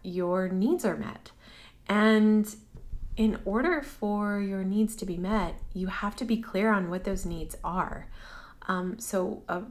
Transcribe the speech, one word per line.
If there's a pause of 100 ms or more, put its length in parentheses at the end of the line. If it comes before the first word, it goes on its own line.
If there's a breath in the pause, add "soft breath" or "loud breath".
your
needs
are
met. (580 loud breath)
And (640)
in
order
for
your
needs
to
be
met, (180)
you
have
to
be
clear
on
what
those
needs
are. (580 loud breath)
Um,
so
a,